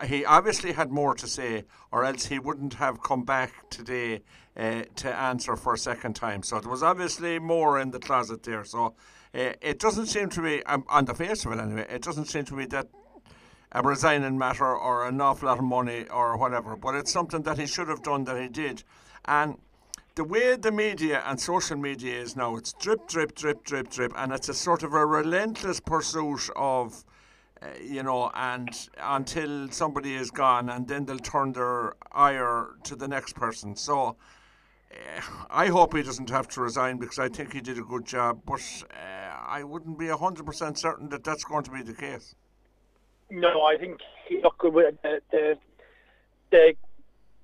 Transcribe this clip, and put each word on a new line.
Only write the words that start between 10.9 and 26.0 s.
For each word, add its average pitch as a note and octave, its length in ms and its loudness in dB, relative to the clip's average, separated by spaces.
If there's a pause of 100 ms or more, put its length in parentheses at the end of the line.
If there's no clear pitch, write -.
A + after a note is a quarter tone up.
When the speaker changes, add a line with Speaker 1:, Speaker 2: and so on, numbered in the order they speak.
Speaker 1:
the B2 100 -2
face G3+ 300 -4
of A2+ 80 -2
it A2+ 80 -4
anyway, G#2+ 280 -4
it B2 140 -8
doesn't D3+ 220 -6
seem C#3+ 220 -4
to C#3 100 -10
be C3+ 100 -6
that C3+ 220 -4 (840)
a B2 100 0
resigning C#3 540 4
matter C3 300 2
or B2 400 2
an C3 140 -2
awful C#3 260 2
lot B2 120 4
of B2+ 60 0
money B2 480 0
or A#2 240 2
whatever, A#2 380 0
but C3 220 -4
it's C#3+ 160 -2
something E3+ 300 0
that D3+ 140 -2
he D3 120 -4
should F3 180 -4
have D3+ 160 -4
done C#3+ 220 0
that B2+ 120 -4
he B2+ 120 -4
did. B2+ 340 -6 (440)
And D3 320 2 (580)
the D#3+ 80 -2
way A#3+ 320 4
the G#3+ 160 0
media D#3+ 520 2
and C3+ 160 -4
social F3 360 0
media B2+ 440 -4
is A#2 140 -10
now, A#2+ 220 -2
it's A2+ 160 -10
drip, G#3+ 340 -2
drip, D#3+ 300 -2
drip, D3+ 260 -2
drip, C3+ 260 -4
drip, B2 280 -2
and C3 160 -2
it's C3+ 160 -4
a C#3 60 -4
sort E3+ 280 2
of D3 100 -6
a D3+ 140 6
relentless F3 720 0
pursuit D#3 800 -2